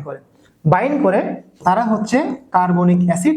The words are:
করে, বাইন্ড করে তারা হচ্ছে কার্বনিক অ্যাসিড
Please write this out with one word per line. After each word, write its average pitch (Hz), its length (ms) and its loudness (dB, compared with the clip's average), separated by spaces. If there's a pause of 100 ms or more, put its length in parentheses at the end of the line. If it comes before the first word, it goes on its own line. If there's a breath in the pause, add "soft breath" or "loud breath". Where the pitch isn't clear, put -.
করে, 139 120 -14 (460 soft breath)
বাইন্ড 214 300 2 (100)
করে 190 140 2 (460)
তারা 190 260 2
হচ্ছে 214 260 0 (380)
কার্বনিক 180 520 2
অ্যাসিড 180 300 0